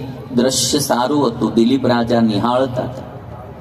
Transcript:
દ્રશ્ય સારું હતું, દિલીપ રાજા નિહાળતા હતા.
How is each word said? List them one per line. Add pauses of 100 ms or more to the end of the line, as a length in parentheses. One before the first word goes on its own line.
(360)
દ્રશ્ય
સારું
હતું,
દિલીપ
રાજા
નિહાળતા
હતા. (580)